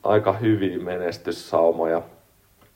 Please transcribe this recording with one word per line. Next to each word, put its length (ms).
aika 300
hyviä 460
menestyssaumoja. 1200